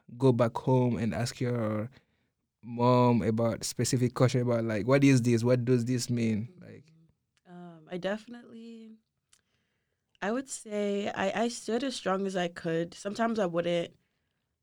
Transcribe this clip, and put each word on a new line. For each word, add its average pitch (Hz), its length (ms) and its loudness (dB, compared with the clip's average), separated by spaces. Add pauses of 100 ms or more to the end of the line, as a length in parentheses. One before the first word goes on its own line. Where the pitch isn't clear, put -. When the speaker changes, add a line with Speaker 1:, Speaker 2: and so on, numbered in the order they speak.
(160)
Speaker 1:
go 131 160 6
back 117 240 2
home 123 420 2
and 113 140 0
ask - 280 -4
your 113 500 -2 (720)
mom 120 600 4
about 113 420 0
specific 123 500 0
question 127 280 2
about, 117 220 0
like, 107 220 -2
"What 139 160 4
is 139 180 6
this? 117 220 2
What 123 220 4
does 123 200 2
this 123 240 -4
mean?" 117 460 -2
Speaker 2:
Mm-hmm. - 100 -20
Speaker 1:
Like 107 200 -20 (680)
Speaker 2:
Um, 175 400 -20
I 180 80 -10
definitely, 226 1000 -12 (1200)
I 190 80 -4
would 233 180 -6
say 208 640 -4
I, 190 300 -2
I 233 60 0
stood 233 340 -6
as 269 140 -6
strong 190 300 -2
as 190 100 -6
I 175 120 -2
could. 170 460 -4
Sometimes 220 460 -4
I 190 60 0
wouldn't, 170 460 -2 (720)